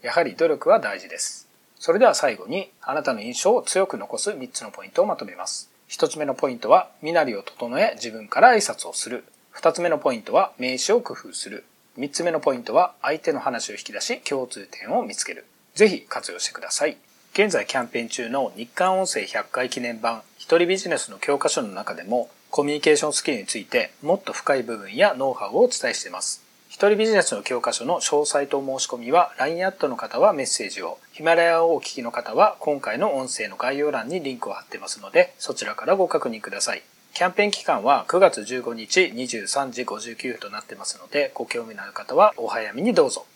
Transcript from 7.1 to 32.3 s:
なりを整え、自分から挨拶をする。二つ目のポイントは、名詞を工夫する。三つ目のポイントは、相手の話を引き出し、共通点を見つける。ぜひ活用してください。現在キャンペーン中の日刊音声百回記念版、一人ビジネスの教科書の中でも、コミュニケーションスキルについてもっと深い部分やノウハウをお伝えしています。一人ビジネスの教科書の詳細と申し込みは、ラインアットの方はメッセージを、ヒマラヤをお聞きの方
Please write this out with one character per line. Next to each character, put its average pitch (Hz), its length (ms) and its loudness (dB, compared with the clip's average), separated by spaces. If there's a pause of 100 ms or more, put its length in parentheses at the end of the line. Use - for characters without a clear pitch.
な 170 100 4
り 123 140 -2
を 98 80 -10
整 123 340 -6
え、 214 160 2
自 117 160 -10
分 107 160 -14
か - 140 0
ら 226 80 12
挨 240 80 8
拶 - 320 -2
を - 40 -14
す - 160 -8
る。 - 160 -8 (280)
二 - 200 2
つ 170 80 -6
目 175 80 2
の 156 100 2
ポ 139 140 0
イ 120 40 -4
ン 107 60 -10
ト - 120 -8
は、 185 240 4
名 127 180 -4
詞 127 160 0
を 233 80 4
工 - 140 -10
夫 - 180 -18
す - 160 -10
る。 104 160 -14 (320)
三 139 140 -6
つ 165 140 -4
目 170 80 2
の 156 80 0
ポ 143 120 2
イ 127 40 -2
ン 120 80 -10
ト 110 100 -6
は、 175 260 4
相 151 200 -2
手 - 100 -2
の 143 80 0
話 120 320 -4
を 104 40 -12
引 - 100 -14
き - 80 -14
出 104 80 -8
し、 247 220 -4
共 131 260 -4
通 101 200 -14
点 - 300 -10
を 240 60 -2
見 107 100 -10
つ - 80 -6
け - 120 -6
る。 - 120 -18 (300)
ぜ 214 120 8
ひ 185 120 0
活 - 320 -8
用 87 80 -10
し - 80 -4
て - 40 -8
く - 100 -12
だ 87 100 -8
さ 147 160 0
い。 - 80 -6 (360)
現 208 160 2
在 123 160 0
キ - 120 -6
ャ 127 80 -2
ン - 20 -12
ペ 120 140 -6
ー 117 60 -6
ン - 20 -14
中 120 200 -8
の 127 280 -2
日 117 100 -12
刊 185 320 2
音 190 80 0
声 104 180 -4
百 - 240 -6
回 127 220 -4
記 127 100 -6
念 117 200 -6
版、 113 220 -2 (140)
一 - 220 2
人 175 80 4
ビ 190 120 0
ジ 190 100 -6
ネ 156 100 0
ス - 140 -8
の - 60 -18
教 143 200 0
科 151 100 0
書 147 140 0
の 110 60 -6
中 101 260 -8
で 87 80 -12
も、 120 260 -2 (220)
コ 147 140 2
ミ 147 80 0
ュ - 20 0
ニ 151 60 -4
ケ 151 140 6
ー - 20 4
シ 147 80 0
ョ 151 60 0
ン - 20 -6
ス - 100 -2
キ - 80 -2
ル 135 60 0
に 98 100 -8
つ - 100 -6
い 104 100 -10
て - 260 -2 (100)
も 160 140 2
っ 202 40 -6
と - 120 -8
深 - 240 0
い 123 80 -2
部 110 140 -8
分 101 180 -12
や 185 200 6
ノ 135 140 0
ウ 123 40 -4
ハ - 120 -8
ウ 98 40 -6
を 151 120 2
お 247 60 8
伝 - 240 -2
え - 20 -4
し - 80 -6
て 247 60 -10
い - 20 -12
ま 123 120 -8
す。 - 200 -6 (280)
一 - 160 0
人 208 100 6
ビ 220 100 2
ジ 226 60 4
ネ 196 100 6
ス - 120 0
の 101 80 -6
教 123 180 -2
科 117 120 -2
書 - 120 -6
の 160 160 0
詳 147 240 2
細 143 220 0
と 139 140 0
申 135 240 -4
し - 40 -8
込 123 100 -8
み 117 120 -8
は、 175 260 6
ラ 135 120 0
イ 165 80 -4
ン 185 100 -2
ア 190 40 2
ッ - 20 -14
ト 165 160 -2
の 127 80 -4
方 - 240 -4
は 202 120 8
メ 143 120 -2
ッ - 20 -4
セ - 200 -4
ー - 20 -6
ジ 78 140 -10
を、 80 160 -8 (140)
ヒ 151 120 -14
マ 165 100 6
ラ 170 80 4
ヤ 165 220 4
を 165 100 4
お 135 60 0
聞 - 140 -12
き 131 80 -8
の 117 100 -6
方 113 220 -6